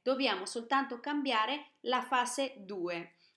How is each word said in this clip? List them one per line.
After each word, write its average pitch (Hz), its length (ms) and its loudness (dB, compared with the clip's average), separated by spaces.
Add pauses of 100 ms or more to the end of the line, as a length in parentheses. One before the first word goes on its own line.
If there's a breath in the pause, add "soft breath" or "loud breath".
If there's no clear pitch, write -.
dobbiamo 240 420 2
soltanto 247 540 0
cambiare 269 840 0
la 247 220 2
fase 254 540 0
due. 175 560 -6 (240 soft breath)